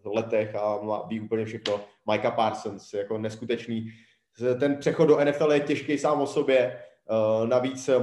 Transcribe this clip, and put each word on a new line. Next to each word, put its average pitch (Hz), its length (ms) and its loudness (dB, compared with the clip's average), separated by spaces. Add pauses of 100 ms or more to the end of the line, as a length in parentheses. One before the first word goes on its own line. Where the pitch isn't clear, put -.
letech 110 500 -2
a 104 280 -2
má, 107 260 -4
ví 113 120 -6
úplně 110 240 -4
všechno. 104 360 -4 (320)
Micah 107 220 0
Parsons, 107 600 -2
jako 104 240 -4
neskutečný. 113 680 -4 (760)
Ten 143 160 2
přechod 160 300 2
do 151 120 6
N 147 100 4
F 143 120 -2
L 151 120 4
je 143 80 4
těžký 147 380 -2
sám 151 220 2
o 139 60 0
sobě, 131 520 2 (320)
eh, 110 360 2
navíc 127 440 0 (120)